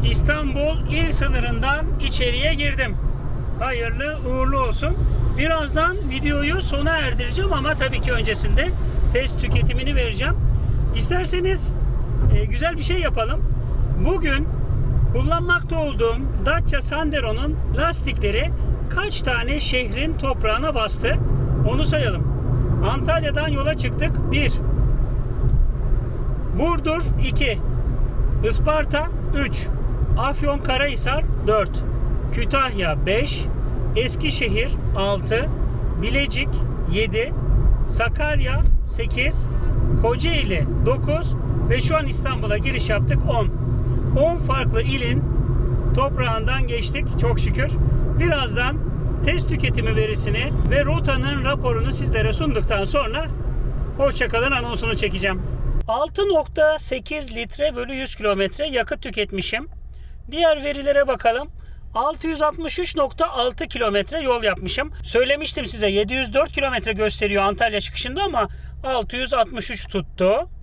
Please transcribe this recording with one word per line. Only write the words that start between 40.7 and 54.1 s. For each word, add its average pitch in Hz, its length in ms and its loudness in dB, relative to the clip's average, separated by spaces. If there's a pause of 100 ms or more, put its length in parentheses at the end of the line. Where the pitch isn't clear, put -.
Dokuz. 311 500 0 (340)
Ve 262 100 4
şu 311 180 2
an 320 100 0
İstanbul'a 247 500 -2
giriş - 320 0
yaptık. 208 300 2 (100)
On. - 360 0 (540)
On 330 180 4
farklı 262 440 0
ilin 240 420 0 (720)
toprağından 254 720 0
geçtik. 240 380 -2 (160)
Çok 240 180 2
şükür. - 320 0 (480)
Birazdan 269 580 0 (480)
test 320 240 2
tüketimi 226 460 0
verisini 214 580 0 (160)
ve 285 160 4
rotanın 277 580 0
raporunu 247 480 0
sizlere - 420 0
sunduktan 220 500 0
sonra 254 420 -2 (720)
"Hoşça 269 300 0